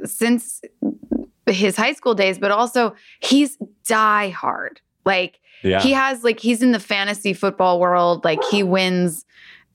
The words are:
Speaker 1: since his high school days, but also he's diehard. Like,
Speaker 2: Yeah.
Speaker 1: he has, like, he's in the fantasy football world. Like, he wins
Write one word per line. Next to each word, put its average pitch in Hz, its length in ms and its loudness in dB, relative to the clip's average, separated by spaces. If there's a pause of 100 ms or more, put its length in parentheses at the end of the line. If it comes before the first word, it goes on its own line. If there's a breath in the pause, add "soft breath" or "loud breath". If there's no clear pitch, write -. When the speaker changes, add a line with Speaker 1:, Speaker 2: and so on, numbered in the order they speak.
Speaker 1:
since - 560 -2 (840)
his 196 280 0
high 240 180 0
school 254 220 -2
days, 190 240 0
but 202 120 0
also 233 440 0 (240 loud breath)
he's 277 380 2 (300)
diehard. 208 880 -2 (280)
Like, 185 340 -2 (240 soft breath)
Speaker 2:
Yeah. 95 180 2
Speaker 1:
he 269 100 4
has, 269 320 0
like, 233 160 0
he's 226 240 0
in 254 80 6
the 220 80 2
fantasy 202 540 -2
football 185 460 0
world. 175 440 2
Like, 160 220 0
he 202 180 0
wins 180 600 0 (500 loud breath)